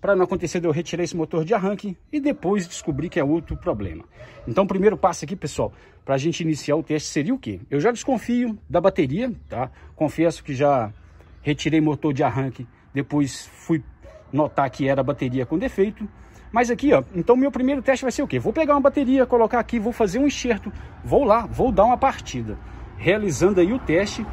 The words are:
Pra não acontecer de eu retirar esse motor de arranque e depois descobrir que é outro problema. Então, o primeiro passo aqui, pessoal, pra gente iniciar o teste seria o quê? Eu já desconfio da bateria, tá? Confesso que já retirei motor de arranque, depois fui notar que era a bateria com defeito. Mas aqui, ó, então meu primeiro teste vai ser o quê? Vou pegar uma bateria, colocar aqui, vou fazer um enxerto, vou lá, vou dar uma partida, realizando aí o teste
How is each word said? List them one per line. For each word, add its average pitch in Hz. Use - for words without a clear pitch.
Pra 202
não 185
acontecer 175
de 170
eu 160
retirar 165
esse 175
motor 160
de 185
arranque 196
e 302
depois 208
descobrir 147
que 170
é -
outro 156
problema. 101
Então, 127
o -
primeiro 190
passo 175
aqui, 156
pessoal, 139
pra 135
gente 160
iniciar 151
o 160
teste 151
seria 165
o 262
quê? 98
Eu 139
já 180
desconfio 240
da 170
bateria, 190
tá? 123
Confesso 156
que 147
já 131
retirei 147
motor 151
de 143
arranque, 131
depois 143
fui 160
notar 139
que 135
era 139
a 135
bateria 131
com 160
defeito. 208
Mas 233
aqui, 262
ó, 143
então 233
meu 277
primeiro 262
teste 262
vai 247
ser 294
o 233
quê? 131
Vou 165
pegar 294
uma 285
bateria, 269
colocar 233
aqui, 233
vou 220
fazer 214
um 285
enxerto, 233
vou 170
lá, 226
vou 202
dar 196
uma 240
partida, 117
realizando 185
aí 175
o 254
teste 202